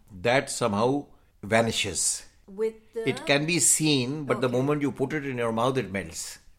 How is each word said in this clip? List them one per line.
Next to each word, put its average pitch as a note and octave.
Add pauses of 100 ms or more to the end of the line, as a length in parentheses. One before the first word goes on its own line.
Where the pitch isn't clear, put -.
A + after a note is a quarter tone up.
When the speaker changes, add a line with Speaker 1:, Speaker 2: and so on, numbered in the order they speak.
(300)
Speaker 1:
that C3+
somehow A#2+ (480)
vanishes. A2 (220)
Speaker 2:
With A3 (180)
the A3+
Speaker 1:
It -
can C#3+
be E3
seen, D3
but A#2
the C3
Speaker 2:
Okay. A#2+
Speaker 1:
moment C#3+
you C#3
put C3+
it D3
in C3
your A#2
mouth, B2
it G2
melts. E2+ (200)